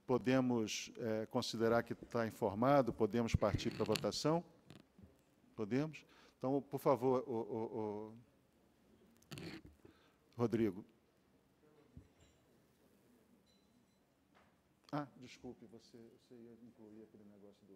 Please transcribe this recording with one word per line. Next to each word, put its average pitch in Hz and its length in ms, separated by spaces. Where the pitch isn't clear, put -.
Podemos, 123 840
eh, 110 320
considerar 117 520
que 117 120
tá - 320
informado, 113 680
podemos 113 420
partir 107 360
pra - 120
votação? 110 640
Podemos? 131 480
Então, 135 240
por - 180
favor, 131 480
o, 131 60
o, 113 460
o 107 340
Rodrigo. 110 480
Ah, 143 240
desculpe, 120 480
você, 113 320
você - 160
ia 117 280
incluir 110 420
aquele 104 200
negócio 101 420
do 98 100